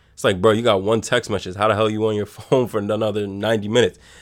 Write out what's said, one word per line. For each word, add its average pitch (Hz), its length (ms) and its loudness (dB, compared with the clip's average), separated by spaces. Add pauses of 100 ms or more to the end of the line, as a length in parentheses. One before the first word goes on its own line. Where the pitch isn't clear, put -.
(140)
It's - 100 -10
like, 98 180 0
bro, 110 120 6
you 113 100 0
got 104 180 2
one 107 200 0
text - 280 -2
message. 92 260 -6
How 101 120 0
the 107 80 2
hell 110 160 0
you 107 160 -2
on 107 80 -2
your 104 100 -4
<laughs> - 0 -
phone 123 420 0
for 107 120 -4
another 104 480 -2
ninety 104 400 -2
minutes? 113 320 2 (220)